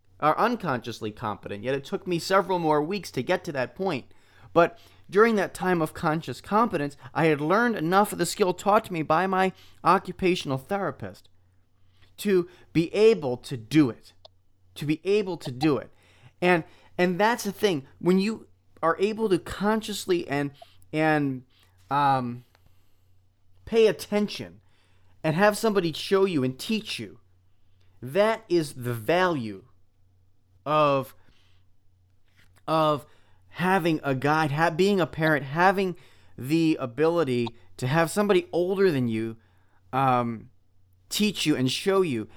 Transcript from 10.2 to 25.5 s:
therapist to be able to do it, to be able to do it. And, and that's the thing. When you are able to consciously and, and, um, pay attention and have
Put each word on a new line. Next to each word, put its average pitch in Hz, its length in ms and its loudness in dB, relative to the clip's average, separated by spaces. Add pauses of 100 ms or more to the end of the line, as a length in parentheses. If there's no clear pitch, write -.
therapist 135 680 -8 (920)
to 180 300 2 (240)
be 165 220 0
able 180 440 4
to - 180 -12
do 123 340 2
it, - 220 -14 (640)
to 160 100 -10
be 151 200 -2
able 190 340 0
to - 120 -10
do 127 280 0
it. - 120 -14 (500)
And, 175 240 2 (320)
and 180 220 0
that's 220 260 2
the 202 80 -6
thing. 165 340 -2 (120)
When 185 200 2
you 214 280 -4 (360)
are 165 180 2
able 214 280 0
to 180 100 2
consciously 202 880 -4
and, 143 220 -2 (420)
and, 151 500 0 (480)
um, 127 540 0 (1200)
pay 226 220 4
attention 196 720 -2 (640)
and 156 120 0
have 208 200 4